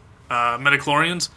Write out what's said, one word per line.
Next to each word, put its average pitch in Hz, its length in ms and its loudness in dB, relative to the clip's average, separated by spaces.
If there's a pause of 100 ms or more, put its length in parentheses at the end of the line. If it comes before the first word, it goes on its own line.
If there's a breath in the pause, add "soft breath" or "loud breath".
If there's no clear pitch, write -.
(300)
uh, 120 280 0
Metaclorians 147 800 0